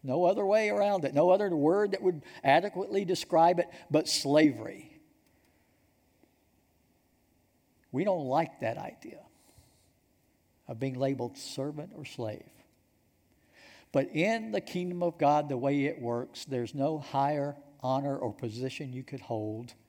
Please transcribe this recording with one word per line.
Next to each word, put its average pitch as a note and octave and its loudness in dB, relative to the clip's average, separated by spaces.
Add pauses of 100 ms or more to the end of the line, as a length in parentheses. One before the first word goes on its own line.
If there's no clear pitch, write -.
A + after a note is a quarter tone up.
No C#3 0
other G3+ 2
way G#3+ 4
around G3+ 2
it. C3 -2
No D3+ 6
other G3 4
word F3+ 2
that F#3+ -4
would F3 2 (220)
adequately G3 2
describe E3+ 4
it E3+ 0 (220)
but D3+ 2
slavery. C#3 2 (3000)
We C3+ -2
don't F3+ 0
like D3+ 0
that A#2 -4
idea - -14 (1500)
of A#2 -10
being C3+ -2
labeled C3+ -2
servant D3+ -10
or D3 -14
slave. - -10 (1400)
But C#3 0
in A3 0
the G3+ -2
kingdom F3+ -4
of E3+ -2
God, D3 4
the C3+ -4
way C#3 0
it - -4
works, A#2+ -6
there's B2 -6
no D3+ -2
higher C#3+ -2 (240)
honor C3+ -2
or A2 -4
position B2+ -8
you B2+ -10
could C3 -12
hold A2 -6 (140)